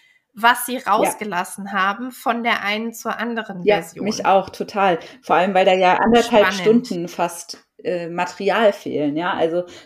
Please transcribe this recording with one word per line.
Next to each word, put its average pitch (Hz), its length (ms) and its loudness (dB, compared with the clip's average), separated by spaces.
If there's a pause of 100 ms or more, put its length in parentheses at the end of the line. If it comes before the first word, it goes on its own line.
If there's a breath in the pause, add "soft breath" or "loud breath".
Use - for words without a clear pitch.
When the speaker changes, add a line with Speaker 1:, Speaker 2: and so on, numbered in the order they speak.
(340 soft breath)
Speaker 1:
was 233 320 2
sie 240 100 -6
Speaker 2:
Ja. 233 160 -4
Speaker 1:
rausgelassen 196 800 -2
haben 202 400 -2
von 233 320 -4
der 220 180 0
einen 214 320 -4
zur 220 240 -8
anderen 226 460 -8
Speaker 2:
Ja, 202 140 4
Speaker 1:
Version. - 260 -8
Speaker 2:
mich 208 220 -4
auch 185 240 4
total. 190 500 -2 (220 loud breath)
Vor - 160 2
allem, 190 160 2
weil 185 120 4
da 185 80 6
ja 185 220 4
anderthalb 226 580 4
Speaker 1:
Spannend. 214 340 2
Speaker 2:
Stunden 175 200 -6
fast, - 580 -8 (120)
äh, 175 320 -4
Material 190 640 0
fehlen, 143 420 -4
ja. 175 180 -2
Also 170 300 0 (220 loud breath)